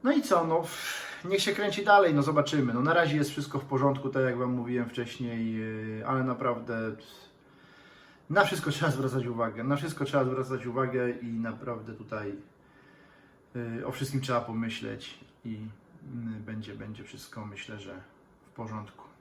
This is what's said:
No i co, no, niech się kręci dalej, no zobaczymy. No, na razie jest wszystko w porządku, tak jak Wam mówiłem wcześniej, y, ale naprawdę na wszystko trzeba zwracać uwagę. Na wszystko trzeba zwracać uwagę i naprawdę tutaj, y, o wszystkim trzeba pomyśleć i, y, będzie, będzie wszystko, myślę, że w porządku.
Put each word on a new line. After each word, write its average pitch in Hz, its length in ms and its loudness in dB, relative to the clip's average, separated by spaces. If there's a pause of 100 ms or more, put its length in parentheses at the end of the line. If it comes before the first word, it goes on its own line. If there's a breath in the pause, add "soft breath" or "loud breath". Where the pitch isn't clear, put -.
No 262 100 4
i 294 100 4
co, 170 240 4
no, 165 160 4 (600 loud breath)
niech 196 180 2
się 202 100 2
kręci 202 320 0
dalej, 196 300 10
no 143 80 6
zobaczymy. 143 520 4
No, 120 60 2
na 156 140 4
razie 160 220 6
jest 143 140 2
wszystko 147 280 -4
w 135 60 -4
porządku, 135 440 2
tak 131 140 2
jak 123 160 2
Wam 127 140 0
mówiłem 120 360 0
wcześniej, 113 760 -4 (380)
y, 107 60 -8
ale 131 180 2
naprawdę 117 720 -2 (1300 loud breath)
na 196 140 6
wszystko 156 260 0
trzeba 156 220 2
zwracać 127 340 0
uwagę. 113 380 -2
Na 139 120 2
wszystko 147 280 -4
trzeba 135 200 2
zwracać 127 420 -2
uwagę 123 440 0
i 120 160 -6
naprawdę 113 680 -6
tutaj, 107 400 -8 (1200 loud breath)
y, 117 300 -6
o 123 60 -4
wszystkim 135 280 -4
trzeba 123 200 2
pomyśleć 113 760 -6 (260)
i, 110 100 -6
y, 110 840 -10
będzie, 107 340 -10
będzie 107 300 -12
wszystko, - 420 -14
myślę, 101 320 -12
że 95 220 -12 (460)
w - 40 -20
porządku. 110 580 -10 (120)